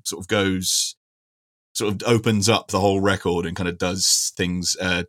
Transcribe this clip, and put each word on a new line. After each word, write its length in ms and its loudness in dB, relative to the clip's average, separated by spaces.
sort 160 -8
of 40 -16
goes, 680 0
sort 200 -2
of 140 -4
opens 400 4
up 200 2
the 120 0
whole 200 4
record 460 0
and 100 -6
kind 120 -2
of 100 -6
does 600 0
things, 420 -2
uh, 280 0